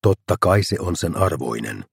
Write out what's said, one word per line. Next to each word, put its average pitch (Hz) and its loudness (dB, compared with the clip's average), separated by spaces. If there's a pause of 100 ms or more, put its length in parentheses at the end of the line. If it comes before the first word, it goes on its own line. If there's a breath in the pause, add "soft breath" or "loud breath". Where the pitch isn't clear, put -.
Totta 98 2
kai 95 4
se - -2
on 87 -4
sen - -4
arvoinen. 58 -2